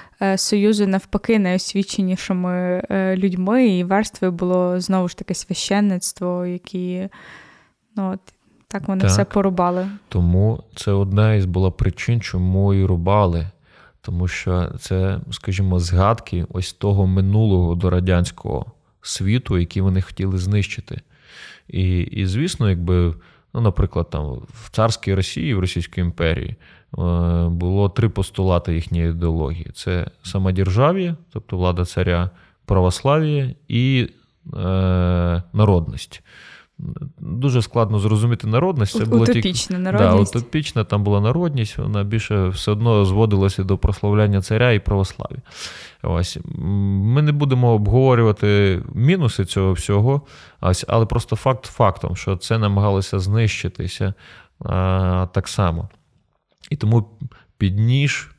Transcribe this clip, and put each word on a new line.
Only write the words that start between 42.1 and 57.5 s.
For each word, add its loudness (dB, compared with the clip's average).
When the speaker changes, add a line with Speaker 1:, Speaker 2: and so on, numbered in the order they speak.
Speaker 2:
все -2
одно 4
зводилася 2
до 0
прославляння 2
царя 2
і 2
православ'я. -2
Ось. -2
М, -10
ми 4
не 4
будемо 2
обговорювати 4
мінуси 2
цього 0
всього, 2
ось, 0
але 2
просто -2
факт -2
фактом, 0
що -4
це -2
намагалося 2
знищитися, -2
а, 0
так -2
само. -2
І -4
тому 2